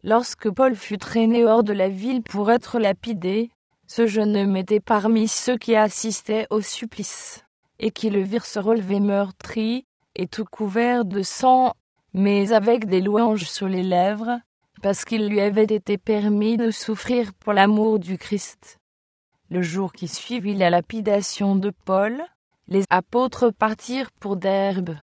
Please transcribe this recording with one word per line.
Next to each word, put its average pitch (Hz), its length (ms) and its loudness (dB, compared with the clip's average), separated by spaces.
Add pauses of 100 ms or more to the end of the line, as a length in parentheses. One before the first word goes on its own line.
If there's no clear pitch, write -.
Lorsque 226 440 0
Paul 254 260 2
fut 208 220 -10
traîné 226 480 2
hors 226 160 6
de 208 100 0
la 190 160 0
ville 226 340 -4
pour 202 280 -2
être 240 280 0
lapidé, 208 720 -2 (360)
ce 233 200 0
jeune 208 300 0
homme 196 180 2
était 190 240 0
parmi 220 500 2
ceux - 280 -2
qui 226 200 0
assistaient 214 760 -2
au 220 100 0
supplice, - 840 -12 (360)
et 214 120 -2
qui 220 200 -4
le 202 100 2
virent 196 240 -4
se - 140 -8
relever 202 420 0
meurtri, 202 840 -2 (280)
et 180 120 -6
tout 220 180 -8
couvert 233 640 -2
de 196 160 -4
sang, 254 500 2 (400)
mais 202 400 2
avec 220 320 4
des 185 160 2
louanges 208 480 0
sur - 180 -6
les 185 160 -2
lèvres, 208 560 0 (440)
parce 196 240 -2
qu'il 220 200 -2
lui 208 140 0
avait 208 240 2
été 208 320 0
permis 208 600 0
de 226 120 0
souffrir 220 640 -4
pour - 220 -4
l'amour 214 440 4
du 180 200 -6
Christ. - 640 -10 (680)
Le 180 140 -2
jour 180 320 -4
qui 175 120 -10
suivit 208 480 -6
la 185 140 4
lapidation 196 880 0
de 196 140 0
Paul, 208 520 -2 (460)
les 196 220 0
apôtres 240 640 2
partirent 240 680 -4
pour 202 160 -4
Derbe. 190 720 -2